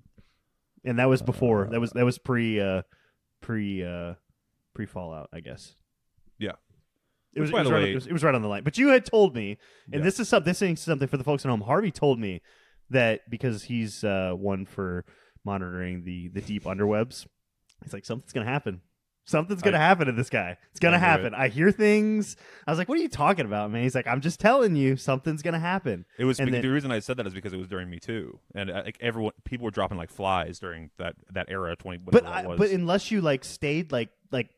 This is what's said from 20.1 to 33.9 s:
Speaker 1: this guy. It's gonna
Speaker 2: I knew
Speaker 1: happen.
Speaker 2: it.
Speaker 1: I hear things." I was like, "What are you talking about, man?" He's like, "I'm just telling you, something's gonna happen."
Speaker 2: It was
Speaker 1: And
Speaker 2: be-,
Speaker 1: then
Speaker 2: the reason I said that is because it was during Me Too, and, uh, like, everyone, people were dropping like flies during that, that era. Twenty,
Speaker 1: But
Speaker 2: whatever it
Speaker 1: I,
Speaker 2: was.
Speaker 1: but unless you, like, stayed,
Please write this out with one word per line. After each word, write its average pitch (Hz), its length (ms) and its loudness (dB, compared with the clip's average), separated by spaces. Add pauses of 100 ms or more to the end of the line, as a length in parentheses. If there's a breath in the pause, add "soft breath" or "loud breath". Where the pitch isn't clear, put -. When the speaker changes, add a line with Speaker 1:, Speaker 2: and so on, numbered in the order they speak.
Speaker 1:
this 117 180 -2
guy. 90 280 -2 (140)
It's - 80 -20
gonna 170 180 6
Speaker 2:
I - 20 4
knew 180 60 4
Speaker 1:
happen. 156 220 4
Speaker 2:
it. 107 60 -4
Speaker 1:
I 131 140 0
hear 156 240 4
things." 214 640 2 (320 loud breath)
I 147 40 -2
was 160 60 0
like, 175 100 -2
"What 294 120 0
are - 20 2
you 330 80 -2
talking 156 360 2
about, 104 260 -2
man?" 117 120 -2
He's 127 120 0
like, 123 120 0
"I'm 127 140 0
just 160 180 -4
telling 226 360 4
you, 135 200 4
something's 143 460 -2
gonna 165 180 -2
happen." 160 460 -4 (140 soft breath)
Speaker 2:
It 123 60 0
was 131 140 2
Speaker 1:
And 135 80 2
Speaker 2:
be-, 131 40 2
Speaker 1:
then 123 100 2
Speaker 2:
the 131 80 0
reason 139 220 0
I 110 80 -2
said 123 180 -4
that 113 100 -6
is 92 60 -6
because 95 180 -10
it 92 60 -8
was 92 100 -8
during 90 220 -8
Me 85 100 -12
Too, 107 400 -8 (140)
and, 98 160 -6
uh, 90 160 -6
like, 110 160 -10
everyone, 113 320 -2 (100)
people 120 220 -8
were 107 60 -2
dropping 98 260 -4
like 85 140 -10
flies 90 480 -2
during 82 380 -12
that, 85 180 -8 (160)
that 92 180 -6
era. 90 260 -4
Twenty, 90 220 -12
Speaker 1:
But 90 160 0
Speaker 2:
whatever 170 160 6
it - 160 -8
Speaker 1:
I, - 20 -6
Speaker 2:
was. 123 120 -4
Speaker 1:
but 208 100 4
unless 180 420 0
you, 208 100 2
like, 143 220 0
stayed, 156 480 -4